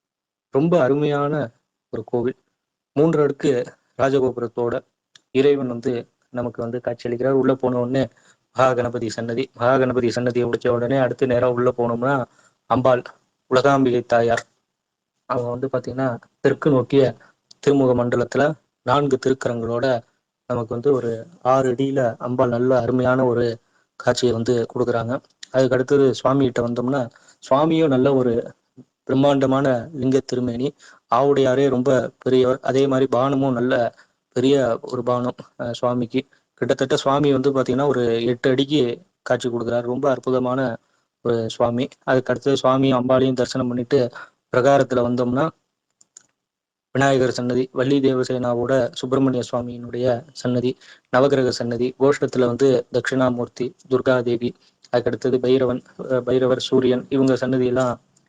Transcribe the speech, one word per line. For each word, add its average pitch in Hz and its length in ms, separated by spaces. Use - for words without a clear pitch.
ரொம்ப 165 320
அருமையான 143 680
ஒரு 113 120
கோவில். 120 340
மூன்று 156 240
அடுக்கு 139 420
ராஜகோபுரத்தோட 123 840
இறைவன் 139 360
வந்து 120 420
நமக்கு 120 320
வந்து 117 220
காட்சியளிக்கிறார். 120 460
உள்ள 135 240
போன 127 240
உடனே 123 300
மகா 131 220
கணபதி 120 360
சன்னதி, 117 440
மகா 123 240
கணபதி 127 320
சன்னதியை 120 380
முடிச்ச 117 200
உடனே 120 280
அடுத்து 127 300
நேரா 123 240
உள்ள 123 260
போனோம்னா 120 480
அம்பாள் 123 360
உலகாம்பிகை 127 520
தாயார். 117 400
அவங்க 123 260
வந்து 127 220
பாத்தீங்கன்னா 127 460
தெற்கு - 300
நோக்கிய 131 440
திருமுக 139 280
மண்டலத்துல 120 580
நான்கு 135 440
திருக்கரங்களோட 120 720
நமக்கு 120 280
வந்து 120 180
ஒரு 117 340
ஆறு 131 300
அடியில 135 460
அம்பாள் 127 300
நல்ல 123 320
அருமையான 127 440
ஒரு 117 340
காட்சியை 123 380
வந்து 117 400
கொடுக்குறாங்க. 120 440
அதுக்கு 127 240
அடுத்தது 131 400
சுவாமி 131 360
கிட்ட 120 180
வந்தோம்னா 123 420
சுவாமியும் 160 500
நல்ல 135 260
ஒரு 123 380
பிரம்மாண்டமான 135 880
லிங்க 131 280
திருமேனி, 123 540
ஆவுடையாரே 135 540
ரொம்ப 127 500
பெரியவர், 127 440
அதே 131 240
மாதிரி 131 320
பானமும் 135 340
நல்ல 120 420
பெரிய 131 540
ஒரு 123 200
பானம், 123 320
அஹ், 120 120
சுவாமிக்கு. 123 560
கிட்டத்தட்ட 135 420
சுவாமி 143 360
வந்து 135 200
பாத்தீங்கன்னா 131 340
ஒரு 120 380
எட்டு 123 260
அடிக்கு 135 520
காட்சி 127 260
கொடுக்குறார். 120 320
ரொம்ப 123 300
அற்புதமான 127 680
ஒரு 117 300
சுவாமி. 120 380
அதுக்கு 131 260
அடுத்தது 131 260
சுவாமி 135 380
அம்பாளையும் 127 400
தரிசனம் 123 340
பண்ணிட்டு 123 420
பிரகாரத்துல 127 460
வந்தோம்னா 123 460
விநாயகர் 131 380
சன்னதி, 123 420
வள்ளி 135 280
தேவசேனாவோட 127 920
சுப்பிரமணிய 131 500
சுவாமியினுடைய 120 800
சன்னதி, 123 440
நவகிரக 135 320
சன்னதி, 120 500
கோஷ்டத்துல 127 480
வந்து 120 460
தட்சிணாமூர்த்தி, 123 840
துர்கா 127 320
தேவி, 120 320
அதுக்கு 120 200
அடுத்தது 123 300
பைரவன், 127 420
அஹ், 127 220
பைரவர், 123 400
சூரியன், 127 480
இவங்க 135 280
சன்னதி 127 300
எல்லாம் 123 340